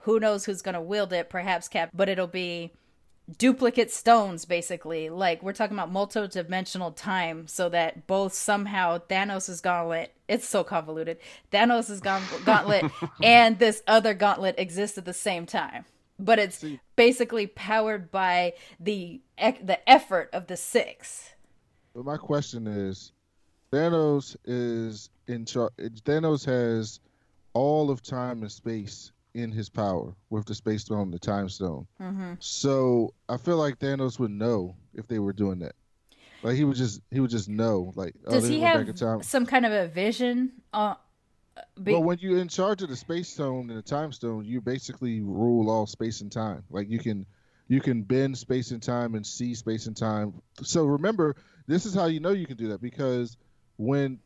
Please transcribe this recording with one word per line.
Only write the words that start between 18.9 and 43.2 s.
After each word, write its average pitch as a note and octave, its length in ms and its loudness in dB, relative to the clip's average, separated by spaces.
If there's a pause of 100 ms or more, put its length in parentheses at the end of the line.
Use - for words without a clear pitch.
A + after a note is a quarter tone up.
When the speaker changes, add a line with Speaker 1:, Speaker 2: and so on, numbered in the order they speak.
Speaker 1:
ec-, A3+ 280 0
the F#3+ 220 2
effort G#3+ 460 8
of F3 120 -6
the F3+ 120 -8
six. - 720 -4 (640)
Speaker 3:
but B2 100 -12
my D3 120 -4
question C#3 500 -4
is, G2 460 -6 (600)
Thanos D3+ 720 2
is A#2 680 -4 (160)
in A#2 200 -8
char-, A#2 320 -2
Thanos D3 640 -2
has A#2 560 0 (520)
all C#3+ 380 2
of B2+ 120 -4
time B2 400 -6
and G#2 80 -8
space - 600 -10 (220)
in A#2 160 -6
his G#2+ 180 -6
power F#2 460 -2 (160)
with G#2+ 160 -4
the G#2+ 80 -6
Space G#2+ 280 -2
Stone, G2+ 280 -4
the F2 80 -8
Time G2+ 300 -2
Stone. F2 380 -6 (140)
Speaker 1:
Mm-hmm. F#3+ 380 -8
Speaker 3:
So B2+ 760 0 (140)
I B2 80 -4
feel E3+ 200 0
like D3 220 0
Thanos C3+ 400 -2
would A#2 120 0
know G2+ 460 -2 (180)
if A2+ 120 -14
they A#2 120 -2
were G2+ 140 0
doing F#2+ 280 -2
that. - 140 -10 (680)
Like, B2 140 0
he D3 80 2
would C3+ 120 2
just, A2 240 -2 (100)
he C3 100 0
would B2+ 100 2
just G#2+ 180 -2
know. G#2 480 0
Like, F#2 180 -8 (120)
oh, - 60 0
Speaker 1:
Does A3+ 120 4
Speaker 3:
they - 120 2
Speaker 1:
he D#4 40 0
Speaker 3:
went E4+ 120 6
Speaker 1:
have D#4 100 6
Speaker 3:
back A3 60 -4
in - 60 -8
time. A3 280 -2
Speaker 1:
some A#3+ 240 0
kind B3+ 180 4
of A3 80 2
a F#3 160 0
vision? A#3+ 640 -2 (200)
Uh, G#3 220 0 (880)
be- G3 100 2
Speaker 3:
Well, E3+ 100 4
when F3 180 2
you're F#3 180 2
in F3 100 0
charge F#3+ 340 0
of D#3+ 80 -6
the B2+ 60 -6
Space E3+ 320 -6